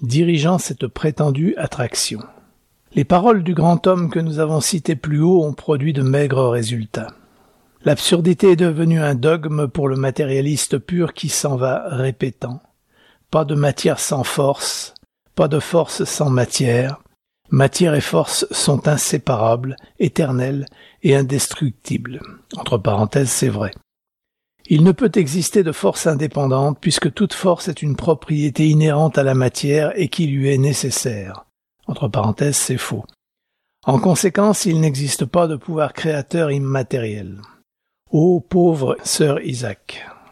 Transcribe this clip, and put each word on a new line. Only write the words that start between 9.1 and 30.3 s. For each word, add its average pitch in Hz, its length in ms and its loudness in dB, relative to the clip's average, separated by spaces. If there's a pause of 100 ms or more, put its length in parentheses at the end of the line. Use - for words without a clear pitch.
dogme 151 540 0
pour 139 200 -2
le 131 80 -2
matérialiste 135 840 0
pur 175 360 -2
qui - 160 -6
s'en 143 260 -2
va 127 320 -2
répétant : « 131 720 -4 (680)
Pas 156 160 0
de 151 80 -2
matière 147 460 0
sans 139 240 -2
force, - 680 -2 (420)
pas - 140 2
de 147 120 0
force - 440 -2
sans 147 240 -2
matière. 127 720 0 (520)
Matière 139 420 2
et 143 60 2
force - 500 -2
sont - 360 0
inséparables, 127 920 0 (220)
éternelles 135 680 -2 (360)
et 139 140 4
indestructibles. » 127 1040 -4 (360)
Entre - 200 -2
parenthèses, 107 540 0
c'est - 180 0
vrai. 104 240 -4 (920)
Il 156 180 4
ne 190 80 8
peut 220 220 2
exister 180 480 2
de 160 100 0
force - 340 -2
indépendante 139 760 0
puisque 156 320 0
toute - 200 0
force - 340 0
est 165 160 -6
une 143 140 -2
propriété 156 720 0
inhérente 151 500 4
à 139 60 2
la 135 100 2
matière 143 640 0
et 147 100 0
qui 170 180 -2
lui 139 240 0